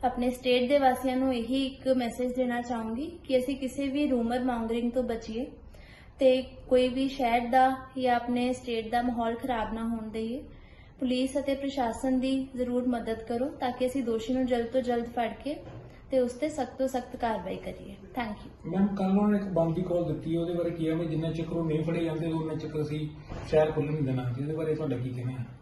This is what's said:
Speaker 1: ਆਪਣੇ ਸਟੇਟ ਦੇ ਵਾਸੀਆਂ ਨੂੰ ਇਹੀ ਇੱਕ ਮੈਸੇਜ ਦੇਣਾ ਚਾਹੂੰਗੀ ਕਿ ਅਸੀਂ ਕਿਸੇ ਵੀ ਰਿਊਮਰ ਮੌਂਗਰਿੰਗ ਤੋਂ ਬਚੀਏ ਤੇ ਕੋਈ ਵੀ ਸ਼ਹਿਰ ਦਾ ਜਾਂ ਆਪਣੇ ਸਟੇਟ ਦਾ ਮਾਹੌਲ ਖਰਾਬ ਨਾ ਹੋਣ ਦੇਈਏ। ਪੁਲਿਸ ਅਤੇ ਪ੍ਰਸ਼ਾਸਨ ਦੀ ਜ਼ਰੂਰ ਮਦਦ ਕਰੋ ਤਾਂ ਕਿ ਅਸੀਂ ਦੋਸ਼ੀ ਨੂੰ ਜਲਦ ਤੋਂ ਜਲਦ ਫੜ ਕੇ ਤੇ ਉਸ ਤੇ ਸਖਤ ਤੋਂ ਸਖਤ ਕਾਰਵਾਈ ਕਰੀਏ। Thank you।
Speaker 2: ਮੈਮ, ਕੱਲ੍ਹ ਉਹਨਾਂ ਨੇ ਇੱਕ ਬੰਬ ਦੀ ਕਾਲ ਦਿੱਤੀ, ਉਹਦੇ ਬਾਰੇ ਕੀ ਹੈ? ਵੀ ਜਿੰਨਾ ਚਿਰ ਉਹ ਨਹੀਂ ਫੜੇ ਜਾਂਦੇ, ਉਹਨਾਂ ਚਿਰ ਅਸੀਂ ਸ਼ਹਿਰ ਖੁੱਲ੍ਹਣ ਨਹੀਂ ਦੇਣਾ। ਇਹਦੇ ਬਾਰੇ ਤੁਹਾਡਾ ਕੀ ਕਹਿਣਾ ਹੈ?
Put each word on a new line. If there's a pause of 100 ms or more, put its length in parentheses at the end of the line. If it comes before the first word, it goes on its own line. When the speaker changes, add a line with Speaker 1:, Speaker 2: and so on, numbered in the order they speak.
Speaker 1:
ਆਪਣੇ
ਸਟੇਟ
ਦੇ
ਵਾਸੀਆਂ
ਨੂੰ
ਇਹੀ
ਇੱਕ
ਮੈਸੇਜ
ਦੇਣਾ
ਚਾਹੂੰਗੀ
ਕਿ
ਅਸੀਂ
ਕਿਸੇ
ਵੀ
ਰਿਊਮਰ
ਮੌਂਗਰਿੰਗ
ਤੋਂ
ਬਚੀਏ (720)
ਤੇ (260)
ਕੋਈ
ਵੀ
ਸ਼ਹਿਰ
ਦਾ (220)
ਜਾਂ
ਆਪਣੇ
ਸਟੇਟ
ਦਾ
ਮਾਹੌਲ
ਖਰਾਬ
ਨਾ
ਹੋਣ
ਦੇਈਏ। (580)
ਪੁਲਿਸ
ਅਤੇ
ਪ੍ਰਸ਼ਾਸਨ
ਦੀ
ਜ਼ਰੂਰ
ਮਦਦ
ਕਰੋ
ਤਾਂ
ਕਿ
ਅਸੀਂ
ਦੋਸ਼ੀ
ਨੂੰ
ਜਲਦ
ਤੋਂ
ਜਲਦ
ਫੜ (120)
ਕੇ (540)
ਤੇ
ਉਸ
ਤੇ
ਸਖਤ
ਤੋਂ
ਸਖਤ
ਕਾਰਵਾਈ
ਕਰੀਏ।
Thank
you।
Speaker 2:
ਮੈਮ,
ਕੱਲ੍ਹ
ਉਹਨਾਂ
ਨੇ
ਇੱਕ
ਬੰਬ
ਦੀ
ਕਾਲ
ਦਿੱਤੀ,
ਉਹਦੇ
ਬਾਰੇ
ਕੀ
ਹੈ?
ਵੀ
ਜਿੰਨਾ
ਚਿਰ
ਉਹ
ਨਹੀਂ
ਫੜੇ
ਜਾਂਦੇ,
ਉਹਨਾਂ
ਚਿਰ
ਅਸੀਂ (420)
ਸ਼ਹਿਰ
ਖੁੱਲ੍ਹਣ
ਨਹੀਂ
ਦੇਣਾ।
ਇਹਦੇ
ਬਾਰੇ
ਤੁਹਾਡਾ
ਕੀ
ਕਹਿਣਾ
ਹੈ? (180)